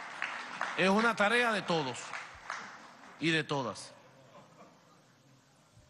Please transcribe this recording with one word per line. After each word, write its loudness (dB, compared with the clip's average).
Es 6
una 4
tarea 4
de 0
todos 0
y 0
de 2
todas. -4